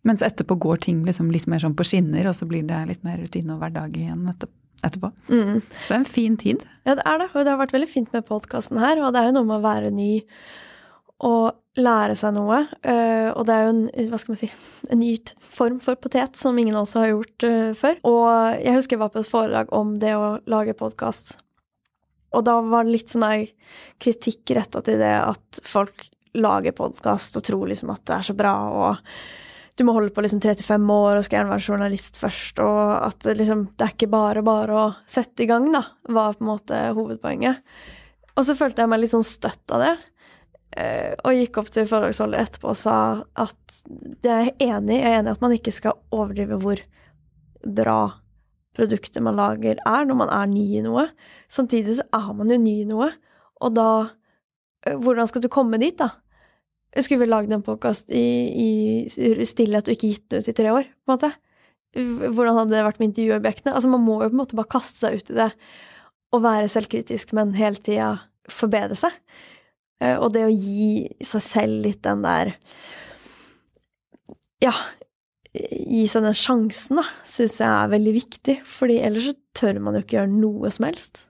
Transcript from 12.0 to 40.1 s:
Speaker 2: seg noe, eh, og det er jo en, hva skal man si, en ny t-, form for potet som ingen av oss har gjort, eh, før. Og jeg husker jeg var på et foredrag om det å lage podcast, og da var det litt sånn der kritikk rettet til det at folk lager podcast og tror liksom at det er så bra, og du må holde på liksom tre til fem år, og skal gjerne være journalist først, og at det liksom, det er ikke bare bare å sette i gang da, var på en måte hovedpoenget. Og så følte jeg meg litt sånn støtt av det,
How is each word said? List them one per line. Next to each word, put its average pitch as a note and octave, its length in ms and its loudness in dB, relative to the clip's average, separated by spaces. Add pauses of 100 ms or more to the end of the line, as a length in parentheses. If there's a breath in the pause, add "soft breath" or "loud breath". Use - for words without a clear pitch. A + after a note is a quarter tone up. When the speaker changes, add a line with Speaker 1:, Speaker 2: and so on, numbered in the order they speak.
Speaker 2:
seg G#3 160 0
noe, G#3 260 2 (260)
eh, A3+ 460 2
og A3+ 140 -2
det A3+ 80 4
er A3 120 4
jo A3+ 60 4
en, A3+ 100 2 (280)
hva A3+ 100 -6
skal A3 140 -8
man - 60 -8
si, G#3+ 80 -4 (420 loud breath)
en A#3 120 4
ny A#3 160 2
t-, - 240 -16
form B3 400 -2
for C4 160 -2
potet C4 400 -2
som B3 200 2
ingen A3 200 2
av G#3 80 -2
oss - 120 -10
har A3 120 4
gjort, A3 360 -2
eh, A3+ 320 2
før. D#4+ 280 2
Og A#3 220 6 (340)
jeg B3 140 4
husker C4 200 2
jeg G#3+ 60 -2
var G#3+ 120 -2
på A3 80 -2
et G#3+ 80 -8
foredrag A3 440 0
om G#3+ 240 0
det G#3+ 160 0
å G#3 220 0 (140)
lage G#3+ 280 0
podcast, - 580 -6 (1000)
og A#3 80 2
da A#3 160 4
var A3+ 240 2
det A3+ 100 2
litt A3+ 180 -4
sånn A3 120 2
der G#3+ 200 0 (580 loud breath)
kritikk A#3 560 -2
rettet - 280 -4
til A3 140 2
det - 160 4
at - 480 -4
folk - 420 -4 (320)
lager G3 380 2
podcast - 640 -4
og - 80 -8
tror F#3+ 240 -2
liksom G3 240 -8
at - 120 -14
det - 120 -2
er F#3+ 80 -6
så G3 120 -6
bra, G3+ 160 2 (140)
og G3+ 300 0 (800 loud breath)
du B3 80 2
må A#3 80 4
holde G#3 160 2
på G#3 140 -2
liksom G#3 180 0
tre G#3+ 160 2
til - 80 -12
fem G#3 240 2
år, G#3 300 4
og G3+ 40 -2
skal G#3 140 0
gjerne G3+ 160 0
være G3+ 160 -4
journalist G3+ 480 -4
først, - 460 -6
og G#3 160 2 (160)
at - 260 -4
det G#3+ 160 2
liksom, G#3+ 240 2 (160)
det A3 80 2
er - 80 -4
ikke G#3 160 0
bare G#3+ 320 2
bare G#3+ 320 2
å G#3+ 120 4 (200)
sette - 380 -2
i A3 60 0
gang B3 200 4
da, C#4 140 2 (260)
var G#3+ 240 2
på - 80 -8
en G#3+ 80 -2
måte G#3+ 300 -4 (180)
hovedpoenget. A3+ 640 -4 (720 loud breath)
Og C4+ 120 2
så C#4 120 0
følte B3+ 240 0
jeg A3+ 80 2
meg A3+ 140 2
litt A3+ 100 0
sånn A3+ 120 4
støtt - 480 -6
av B3+ 100 2
det, E4 100 2 (840 soft breath)